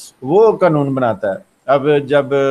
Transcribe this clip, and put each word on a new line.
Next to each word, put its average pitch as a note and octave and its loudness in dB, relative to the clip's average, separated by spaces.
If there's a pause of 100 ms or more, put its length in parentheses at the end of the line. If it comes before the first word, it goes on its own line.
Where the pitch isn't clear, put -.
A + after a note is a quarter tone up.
(240)
वो G3+ 4
कानून D3 0
बनाता A2 -2
है। F#2+ -10 (240)
अब C#3+ 0
जब C#3 -2 (200)